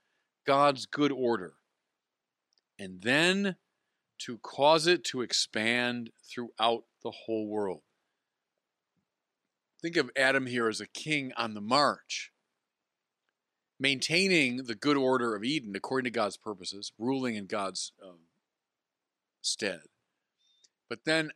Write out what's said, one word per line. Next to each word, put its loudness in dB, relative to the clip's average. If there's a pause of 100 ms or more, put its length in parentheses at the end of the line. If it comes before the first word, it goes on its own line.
(460)
God's 4
good 2
order. -2 (1200)
And -12
then 2 (640)
to -10
cause 4
it 4
to -4
expand 0 (140)
throughout 0 (180)
the -8
whole -6
world. -4 (2000)
Think -4
of 0
Adam 2
here 0
as -4
a -12
king -6
on -4
the -10
march, 0 (1500)
maintaining 2
the -6
good 2
order 2
of -6
Eden -4
according -4
to -4
God's -2
purposes, -12
ruling -4
in -10
God's, -6 (100)
um, -20 (1200)
stead. -6 (1080)
But -12
then 0